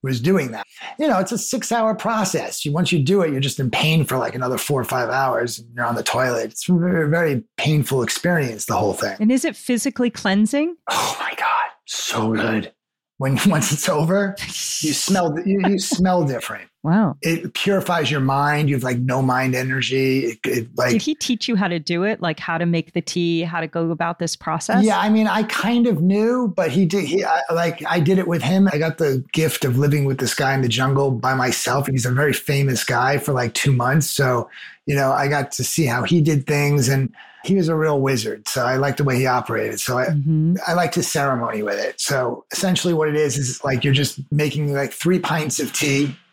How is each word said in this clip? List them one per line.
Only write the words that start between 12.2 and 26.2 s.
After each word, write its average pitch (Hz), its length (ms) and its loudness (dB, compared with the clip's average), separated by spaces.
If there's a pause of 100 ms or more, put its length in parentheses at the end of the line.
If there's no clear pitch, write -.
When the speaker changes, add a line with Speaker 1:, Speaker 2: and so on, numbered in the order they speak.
Speaker 1:
good. 110 400 -2 (460)
When, 135 220 0
<laughs> - 40 2
once 160 260 2
it's - 160 -2
over, 185 520 0
you - 540 -4
smell, 175 520 0
you, 196 220 2
you 196 100 2
smell 180 480 2
different. - 420 -6 (160)
Speaker 2:
Wow. 170 380 2
Speaker 1:
It 165 320 -2
purifies 175 560 0
your 143 120 0
mind. 143 460 2
You 139 60 2
have, 127 100 -2
like, 127 140 -2
no 127 240 0
mind 131 320 2
energy. 131 720 0
It, 113 200 -4
it, 117 300 -2
like 123 140 2
Speaker 2:
Did 214 140 2
he 302 100 -2
teach - 340 -4
you 240 80 0
how 196 120 2
to 175 100 -2
do 170 240 -2
it? 208 220 -2
Like, 160 160 -2
how 165 180 -4
to 170 80 0
make 170 280 0
the 175 80 -2
tea, 170 420 0
how 170 160 -4
to 160 80 -4
go 165 240 -2
about 170 260 -4
this 170 180 -4
process? 165 480 0
Speaker 1:
Yeah, 214 140 4
I 190 120 0
mean, 220 180 4
I 208 160 0
kind 233 420 0
of 190 160 2
knew, 220 460 2